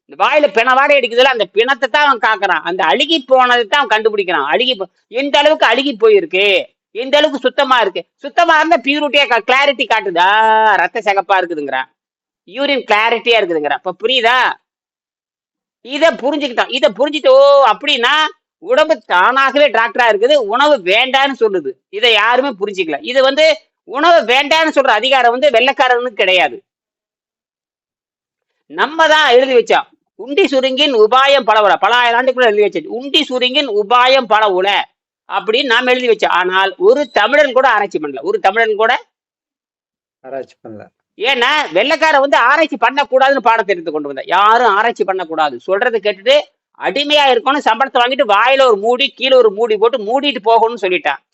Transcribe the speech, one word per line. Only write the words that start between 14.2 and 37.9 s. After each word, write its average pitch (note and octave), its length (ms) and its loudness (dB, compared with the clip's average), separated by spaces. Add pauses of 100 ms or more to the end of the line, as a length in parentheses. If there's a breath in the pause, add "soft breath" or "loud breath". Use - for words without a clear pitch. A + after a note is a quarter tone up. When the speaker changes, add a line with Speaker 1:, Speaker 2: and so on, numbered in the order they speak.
Speaker 1:
இதை C#4+ 260 0
புரிஞ்சுக்கிட்டான். B3+ 640 -4
இதை C4+ 180 0
புரிஞ்சுட்டு, C#4 380 -2
ஓ C4+ 140 6 (240)
அப்படின்னா B3 480 0 (480)
உடம்பு D4+ 320 0 (120)
தானாகவே B3+ 640 2
டாக்டரா A#3 400 0
இருக்குது, A3 260 2 (120)
உணவு C#4 380 2
வேண்டான்னு B3+ 560 0
சொல்லுது. F#3 320 -2 (160)
இதை A3+ 240 0
யாருமே A#3+ 360 2
புரிஞ்சுக்கல. F#3 540 -6
இது B3+ 200 -2
வந்து C#4 240 2 (420)
உணவு D#4 360 2
வேண்டான்னு D4 500 0
சொல்ற C4 180 2
அதிகாரம் A#3+ 380 2
வந்து C4 200 0
வெள்ளைக்காரனுக்கு B3 720 0
கிடையாது. F3 340 0 (2250)
நம்ம D4 380 -2
தான் D4+ 220 2
எழுதி B3+ 240 4
வச்சோம். G3+ 320 2 (340)
உண்டி C#4+ 260 -2
சுருங்கின் C4 480 0
உபாயம் B3+ 500 2
பலவர, G#3 320 2
பல G#3+ 180 0
ஆயிரம் A#3+ 240 0
ஆண்டுக்குள்ள B3+ 280 0
எழுதி G#3 180 2
வச்சது. F3 220 -4
உண்டி C4 360 -4
சுருங்கின் B3+ 460 -4
உபாயம் B3 580 0
பல G#3+ 220 0
உல F#3 200 0 (600)
அப்படின்னு A3 460 -4
நாம B3 160 0
எழுதி B3 180 0
வச்சோம். F#3+ 300 0
ஆனால் F#3 400 -2
ஒரு B3+ 320 2
தமிழன் C4 420 0
கூட C4 160 2
ஆராய்ச்சி G3+ 300 -2